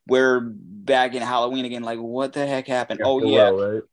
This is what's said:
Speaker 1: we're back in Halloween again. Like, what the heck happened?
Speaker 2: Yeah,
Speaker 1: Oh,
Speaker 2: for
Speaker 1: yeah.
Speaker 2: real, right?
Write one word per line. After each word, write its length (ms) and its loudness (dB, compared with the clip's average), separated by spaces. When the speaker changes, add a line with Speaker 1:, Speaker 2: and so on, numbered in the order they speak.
Speaker 1:
we're 340 4
back 760 -2
in 80 -4
Halloween 420 -2
again. 160 -8
Like, 180 -8
what 340 -6
the 120 -4
heck 220 -4
happened? 320 -4
Speaker 2:
Yeah, 80 0
Speaker 1:
Oh, 120 2
Speaker 2:
for 80 0
Speaker 1:
yeah. 220 6
Speaker 2:
real, 240 0
right? 200 -6